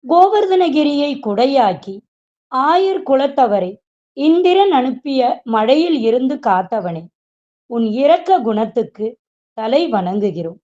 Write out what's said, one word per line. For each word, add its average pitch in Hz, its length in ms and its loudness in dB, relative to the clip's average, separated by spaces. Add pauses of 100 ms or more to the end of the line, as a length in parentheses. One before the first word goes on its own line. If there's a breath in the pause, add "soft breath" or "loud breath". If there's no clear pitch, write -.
கோவர்தனகிரியை 330 1120 2
குடையாக்கி 208 800 0 (560)
ஆயர் 359 500 0
குலத்தவரை 254 720 0 (380)
இந்திரன் 359 580 2
அனுப்பிய 262 720 -2
மழையில் 262 560 0
இருந்து 254 480 -2
காத்தவனே, 180 580 -2 (600)
உன் 233 200 -4
இரக்க 302 560 2
குணத்துக்கு 220 760 -4 (360)
தலை 262 360 -2
வணங்குகிறோம். 185 760 -4